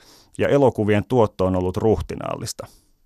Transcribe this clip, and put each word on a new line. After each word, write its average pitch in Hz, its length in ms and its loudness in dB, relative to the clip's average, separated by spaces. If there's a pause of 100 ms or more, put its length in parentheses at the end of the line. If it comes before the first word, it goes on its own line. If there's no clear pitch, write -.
(380)
ja 104 100 0
elokuvien 107 600 2
tuotto 107 380 0
on 92 100 0
ollut 92 220 -4
ruhtinaallista. - 920 -4 (380)